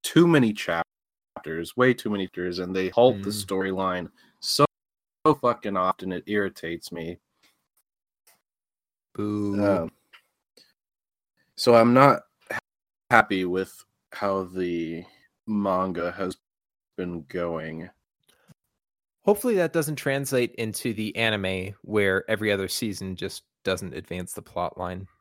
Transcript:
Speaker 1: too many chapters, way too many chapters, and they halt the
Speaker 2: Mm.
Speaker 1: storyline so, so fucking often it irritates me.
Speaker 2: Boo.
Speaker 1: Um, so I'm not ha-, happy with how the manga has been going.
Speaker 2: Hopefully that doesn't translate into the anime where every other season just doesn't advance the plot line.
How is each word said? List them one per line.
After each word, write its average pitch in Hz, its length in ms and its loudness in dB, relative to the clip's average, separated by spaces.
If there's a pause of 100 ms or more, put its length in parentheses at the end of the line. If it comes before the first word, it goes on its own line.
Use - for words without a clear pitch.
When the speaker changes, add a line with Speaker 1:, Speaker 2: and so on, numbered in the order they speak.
Speaker 1:
too 170 260 4
many 127 240 6
chapters, - 1200 -8
way 127 180 4
too 113 160 -4
many 98 160 -2
chapters, 90 340 -6
and 90 160 -6
they 92 140 0
halt 117 320 4
the 101 80 -4
Speaker 2:
Mm. 104 160 -6
Speaker 1:
storyline 95 600 -4 (320)
so, - 240 2 (600)
so 151 80 6
fucking 113 420 -2
often 92 360 -2
it 90 140 -6
irritates 92 680 -4
me. 87 260 -10 (2000)
Speaker 2:
Boo. 104 500 -2
Speaker 1:
Um, 90 260 0 (1700)
so 120 180 4
I'm 117 200 8
not 135 260 8 (320)
ha-, - 60 -8 (520)
happy 107 340 6
with 92 380 -4 (300)
how 98 320 -2
the 85 600 -4 (440)
manga 92 640 -2
has 92 240 -6 (600)
been 87 320 -8
going. 82 640 -6 (1300)
Speaker 2:
Hopefully 214 320 2
that 170 160 0
doesn't 151 240 -2
translate 135 580 -2
into 113 400 -4
the 107 220 -6
anime 98 680 -2
where 98 480 2
every 107 220 0
other 95 160 -2
season 95 480 -6
just - 260 -10 (220)
doesn't 92 300 -4
advance - 380 -10
the 92 100 -12
plot - 360 -8
line. 90 300 -8 (120)